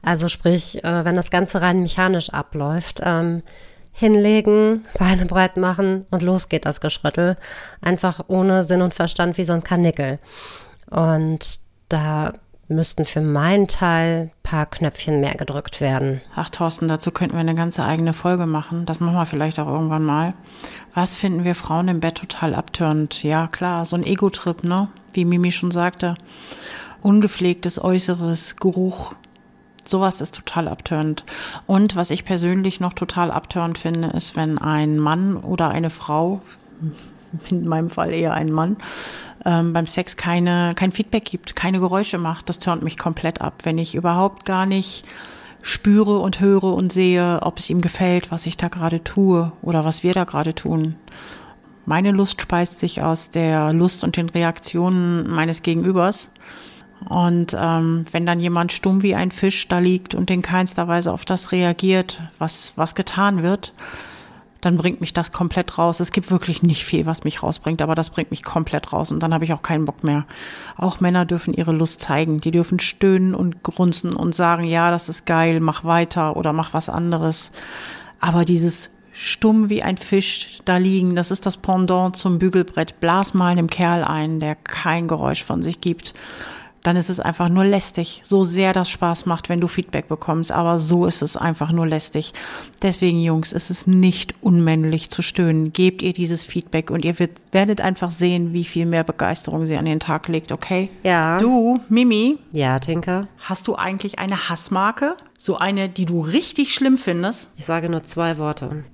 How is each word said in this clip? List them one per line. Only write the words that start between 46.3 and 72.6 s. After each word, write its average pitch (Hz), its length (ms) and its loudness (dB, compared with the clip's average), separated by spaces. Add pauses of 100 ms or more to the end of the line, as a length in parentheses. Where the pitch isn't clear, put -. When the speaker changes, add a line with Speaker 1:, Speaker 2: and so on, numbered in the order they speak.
Speaker 2:
höre 190 340 4
und 185 180 0
sehe, 180 520 2
ob - 160 -4
es - 100 -8
ihm 175 120 2
gefällt, 175 500 0
was 170 160 -6
ich 170 100 -6
da 175 100 -2
gerade 165 360 -2
tue 175 480 2 (100)
oder 160 240 0
was 160 160 -2
wir 180 140 2
da 185 80 2
gerade 156 320 -2
tun. 160 400 -2 (880)
Meine 180 240 2
Lust 196 320 2
speist - 380 -2
sich 170 240 -2
aus 160 260 -2
der 156 440 2
Lust 175 300 2
und 175 140 0
den 170 120 -2
Reaktionen 175 1000 0
meines 165 320 -2
Gegenübers. 180 720 0 (800)
Und, 175 500 2
ähm, 165 540 2
wenn 170 120 0
dann 170 140 0
jemand 175 320 0
stumm 190 320 2
wie 196 120 2
ein 180 140 0
Fisch - 380 -2
da 180 120 0
liegt 180 360 2
und 180 160 -2
in 180 100 2
keinster 180 460 0
Weise 170 240 0
auf 175 140 -6
das - 260 -2
reagiert, 185 680 2 (180)
was, - 380 -4
was - 180 -2
getan 190 480 0
wird, 190 300 -2 (880)
dann 175 160 4
bringt 175 240 0
mich 165 120 -6
das 170 200 -2
komplett - 440 -2
raus. 170 220 2
Es 175 140 -2
gibt - 180 0
wirklich 170 320 2
nicht 160 220 4
viel, 160 200 0
was 160 200 -2
mich - 180 -4
rausbringt, 160 380 -2
aber 160 140 0
das 165 160 -2
bringt - 200 -4
mich - 120 -8
komplett - 500 -2
raus 160 180 -2
und 147 80 -2
dann 165 140 0
habe 165 100 2
ich 165 100 -2
auch 151 80 -6
keinen 156 220 0
Bock 147 220 -4
mehr. 147 200 2 (520)
Auch 180 240 -2
Männer 180 240 4
dürfen 170 280 -2
ihre 165 200 0
Lust 160 260 0
zeigen. 156 400 0
Die 165 120 -2
dürfen 170 280 2